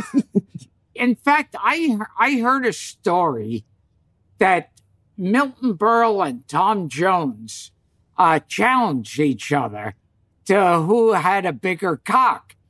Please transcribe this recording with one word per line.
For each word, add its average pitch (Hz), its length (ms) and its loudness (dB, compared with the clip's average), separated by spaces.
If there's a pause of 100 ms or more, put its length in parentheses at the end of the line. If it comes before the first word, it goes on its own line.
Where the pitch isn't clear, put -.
(960)
In 247 200 0
fact, 294 460 0
I, 269 380 0 (200)
I 254 200 2
heard 254 260 0
a 226 80 0
story 123 920 -4 (720)
that 185 320 2 (480)
Milton 240 560 -2
Berle 214 520 2
and 127 220 -10
Tom 185 400 0
Jones, 139 840 -4 (460)
uh, 160 220 4 (100)
challenged 202 720 -2
each 143 320 -2
other 110 420 -4 (520)
to 185 340 4
who 220 320 2
had 185 320 0
a 180 80 -2
bigger 170 460 -4
cock. 220 580 0 (140)